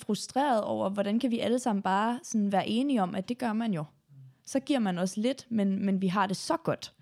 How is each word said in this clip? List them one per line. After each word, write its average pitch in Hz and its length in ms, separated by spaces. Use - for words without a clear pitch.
frustreret 247 580
over, 214 260
hvordan 202 300
kan 247 120
vi 226 80
alle 233 200
sammen 208 240
bare 220 400
sådan 202 280
være 190 160
enige 240 360
om, 180 120
at 190 140
det 247 80
gør 233 160
man 220 200
jo, 151 100
så - 140
giver 269 200
man 190 180
også 185 240
lidt, 262 280
men, 196 360
men 190 160
vi 196 60
har 190 200
det 185 100
så - 200
godt. - 440